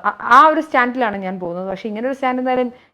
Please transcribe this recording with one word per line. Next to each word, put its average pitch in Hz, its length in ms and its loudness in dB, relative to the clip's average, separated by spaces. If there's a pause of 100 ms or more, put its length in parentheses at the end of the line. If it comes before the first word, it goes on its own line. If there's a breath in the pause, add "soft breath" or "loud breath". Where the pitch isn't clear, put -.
ആ, 208 160 -2
ആ 254 260 8
ഒരു 311 140 2
സ്റ്റാൻഡിലാണ് 247 560 -2
ഞാൻ 190 220 -8
പോകുന്നത്. 180 300 -8
പക്ഷേ 190 200 -8
ഇങ്ങനെ 214 180 -6
ഒരു 277 60 -4
സ്റ്റാൻഡ് 254 260 -4
എന്തായാലും 254 340 -2 (200 soft breath)